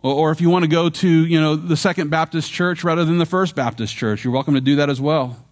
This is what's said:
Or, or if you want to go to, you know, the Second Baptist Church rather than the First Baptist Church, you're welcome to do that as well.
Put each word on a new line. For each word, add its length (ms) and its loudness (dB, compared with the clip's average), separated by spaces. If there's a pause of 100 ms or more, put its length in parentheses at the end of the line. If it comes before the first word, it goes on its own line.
Or, 100 0
or 180 2
if 100 -2
you 80 4
want 140 4
to 60 0
go 200 2
to, 180 -2
you 320 4
know, 160 2
the 220 -2
Second 340 -2
Baptist 400 -2
Church 320 -4
rather 200 0
than 160 2
the 60 2
First 300 -2
Baptist 400 -4
Church, 280 -2
you're 100 -2
welcome 200 0
to 80 2
do 140 2
that 140 2
as 120 -4
well. 360 -2 (140)